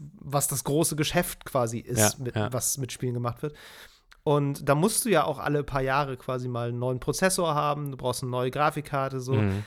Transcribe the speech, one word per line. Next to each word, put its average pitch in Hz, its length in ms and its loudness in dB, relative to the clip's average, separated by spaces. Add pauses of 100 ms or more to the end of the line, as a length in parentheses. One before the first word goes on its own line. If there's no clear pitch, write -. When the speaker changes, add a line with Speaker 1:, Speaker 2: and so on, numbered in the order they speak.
(200)
Speaker 1:
was 139 280 0
das 131 160 -4
große 156 320 2
Geschäft 165 500 -2
quasi 120 320 0
ist, 123 200 -2 (200)
Speaker 2:
Ja, 135 60 -8
Speaker 1:
mit, 120 120 -4
Speaker 2:
ja. 107 160 0
Speaker 1:
was - 260 -2
mit 127 140 -6
Spielen 123 220 -4
gemacht 120 280 -4
wird. 151 120 -8 (720)
Und 143 440 2
da 143 80 6
musst 196 280 2
du 247 40 0
ja 165 160 4
auch 143 160 -2
alle 147 240 0
paar 135 180 -2
Jahre 135 340 0
quasi 127 300 -6
mal 120 220 -2
einen 120 100 -4
neuen 127 220 -2
Prozessor 170 560 0
haben, 147 340 0
du 131 60 -8
brauchst 127 260 -2
eine 127 80 -4
neue 123 220 0
Grafikkarte, 139 680 -2
so. 127 140 -2
Speaker 2:
Mhm. 104 320 2